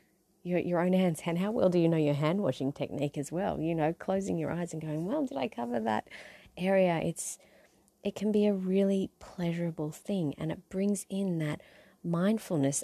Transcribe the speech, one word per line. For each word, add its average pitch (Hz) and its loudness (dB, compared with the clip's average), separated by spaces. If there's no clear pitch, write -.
your, 175 0
your 175 0
own 185 4
hands? 185 2
And 170 0
how 202 0
well 202 4
do 175 4
you 165 6
know 165 4
your 147 4
hand 156 2
washing 139 0
technique 143 -4
as 139 -6
well? 175 -2
You 165 -2
know, 160 2
closing 190 -2
your 151 -2
eyes 170 -4
and 156 -8
going, 156 -4
"Well, 277 -2
did 269 -8
I 254 0
cover 240 -4
that 220 0
area?" 180 4
It's, - -6
it 202 -4
can 214 -2
be 208 4
a 208 4
really 190 2
pleasurable 170 -4
thing, 170 -4
and 160 -4
it 185 -10
brings 196 -2
in 190 -2
that 151 -4
mindfulness, 170 0